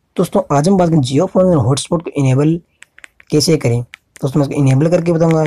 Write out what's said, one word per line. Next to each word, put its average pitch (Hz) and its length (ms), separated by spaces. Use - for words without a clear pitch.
दोस्तों, 190 260
आज 143 160
हम 202 80
बात 175 140
करें 160 120
Jio 135 260
फ़ोन 185 200
में 180 100
हॉटस्पॉट 139 460
को - 80
enable 143 480
कैसे 156 260
करें। 120 260
दोस्तों, - 580
मैं 135 80
इसको - 120
enable 139 300
करके 170 220
बताऊँगा 160 340